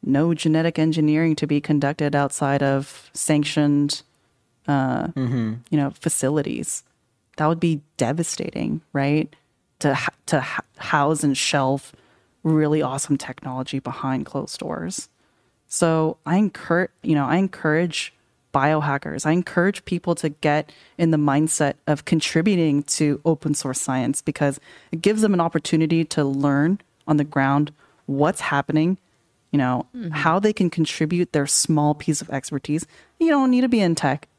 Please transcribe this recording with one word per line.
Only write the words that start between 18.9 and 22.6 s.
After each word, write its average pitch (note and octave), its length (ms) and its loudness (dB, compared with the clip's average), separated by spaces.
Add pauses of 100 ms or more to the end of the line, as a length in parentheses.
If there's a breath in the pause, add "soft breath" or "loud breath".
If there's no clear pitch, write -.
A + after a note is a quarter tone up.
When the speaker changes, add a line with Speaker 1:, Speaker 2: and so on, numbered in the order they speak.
Speaker 1:
I D3+ 60 2
encourage F3+ 520 0
people F3 320 -2
to D#3 140 -2
get D3+ 420 -2 (260 loud breath)
in E3 140 4
the D#3 40 4
mindset D3 580 2 (120)
of D3 180 0
contributing E3 800 2